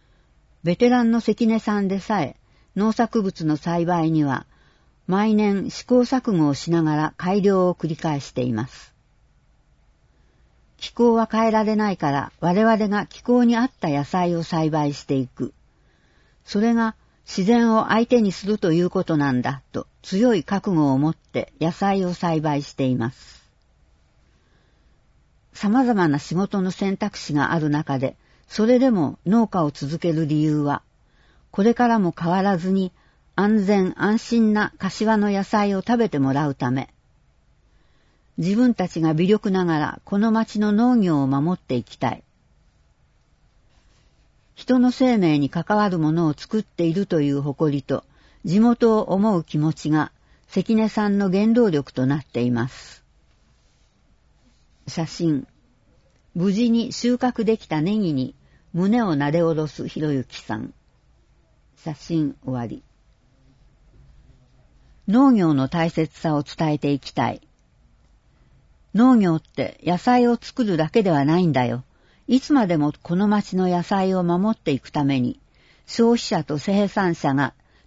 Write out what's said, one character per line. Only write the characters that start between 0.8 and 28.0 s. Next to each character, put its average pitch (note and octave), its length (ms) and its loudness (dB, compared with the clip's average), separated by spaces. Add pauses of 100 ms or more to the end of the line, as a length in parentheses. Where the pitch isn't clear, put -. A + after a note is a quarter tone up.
ラ B3 140 4
ン A3+ 100 2
の A#3 80 2
関 A3+ 260 0
根 A3 120 2
さ G#3 200 -2
ん G3 100 -2
で F#3+ 120 -4
さ G3 220 -2
え、 - 140 -6 (380)
農 G#3+ 180 0
作 A3+ 300 0
物 F#3 220 -6
の D3+ 140 0
栽 E3+ 260 -2
培 E3 260 0
に D#3 140 2
は、 C3+ 220 -4 (600)
毎 G#3 280 0
年 G3+ 360 0
試 - 140 -14
行 B3 160 2
錯 B3 360 -2
誤 D#3 120 4
を C#3 60 0
し - 160 -8
な E3+ 120 2
が D3+ 140 0
ら D#3 220 -4
改 F#3 260 -2
良 F#3+ 240 2
を F3 60 -2
繰 - 140 -6
り D#3+ 100 -6
返 D3+ 220 -4
し - 120 -16
て B2+ 100 -4
い B2 120 -2
ま A2 120 -4
す。 - 300 -20 (1900)
気 - 40 -14
候 A#3 240 2
は A3+ 160 0
変 A3 180 2
え - 20 2
ら G#3+ 140 2
れ G#3+ 100 0
な G#3 160 0
い F3+ 60 -4
か C#3+ 160 -2
ら、 - 260 -4
我 F3+ 240 2
々 A3 240 2
が G3+ 200 -2
気 - 140 -20
候 B3 220 2
に A#3 140 4
合 A#3 80 0
っ C4 60 -2 (100)
た E3+ 80 -4
野 C#3+ 160 -2
菜 F3 320 -2
を E3 80 -4
栽 D#3+ 260 -2
培 D3 240 0
し - 80 -16
て C#3 140 -2
い C3 100 -2
く。 - 260 -10 (920)
そ - 160 -4
れ A#3 140 2
が A3+ 200 -2 (320)
自 - 160 -4
然 A#3 340 4
を A3 100 0
相 A3+ 200 0
手 A#3+ 160 4
に G3 80 0
す - 160 -8
る G#3+ 100 -2
と F3 160 0
い E3+ 100 2
う F3+ 60 0
こ F#3 140 -2
と E3 140 -2
な C#3+ 160 0
ん B2 100 0
だ C3 200 -6 (100)
と - 160 -10 (140)
強 A3 340 0
い D3 80 -4
覚 G3+ 260 -4
悟 D3+ 220 2
を C3 60 0
持 D3+ 120 0
っ D#3+ 60 -4
て - 440 -8
野 D#3+ 120 -2
菜 G3 320 -2
を F3 100 -4
栽 E3 260 -2
培 D3 220 -2
し - 100 -14
て C#3 120 -4
い B2+ 100 0
ま A#2 160 -2
す。 - 320 -20 (2000)
様 A3 280 0
々 G#3 240 2
な C#3+ 140 2
仕 - 160 -6
事 G3 260 -2
の F#3 80 -2
選 G3 260 -4
択 - 220 -6
肢 - 140 -10
が C#3+ 180 0
あ E3 80 0
る D3+ 100 -2
中 D3 300 -2
で、 C3 180 -4 (300)